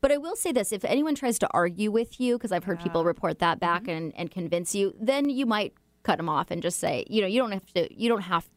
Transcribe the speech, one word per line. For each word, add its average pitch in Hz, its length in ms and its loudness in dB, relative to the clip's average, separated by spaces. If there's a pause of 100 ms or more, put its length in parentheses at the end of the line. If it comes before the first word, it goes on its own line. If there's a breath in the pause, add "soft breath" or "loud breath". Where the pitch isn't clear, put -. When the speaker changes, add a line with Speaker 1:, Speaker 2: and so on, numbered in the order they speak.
Speaker 1:
But 277 120 6
I 294 60 4
will 330 180 -6
say 349 160 -2
this, 220 200 0
if 196 120 -6
anyone 294 300 2
tries 254 260 -2
to - 100 0
argue 180 400 0
with 226 300 -2
you, 240 180 2
'cause 214 140 -4
I've 175 120 -2
heard 175 160 -4
people 170 220 0
Speaker 2:
Yeah. 170 60 4
Speaker 1:
report 165 320 -2
that 170 200 2
back 175 220 0
Speaker 2:
Mm-hmm. 202 80 -8
Speaker 1:
and, 160 260 -4
and 170 140 -8
convince 175 440 -2
you, 196 260 2
then 269 280 2
you 269 160 0
might 214 300 0 (300)
cut - 140 2
'em 165 100 -2
off 156 220 0
and 170 120 -4
just 175 180 -2
say, 131 280 0
you 214 120 2
know, 196 80 0
you 214 120 2
don't 226 120 -2
have 190 220 -8
to, 175 200 0
you 226 140 0
don't 226 140 2
have 170 340 -2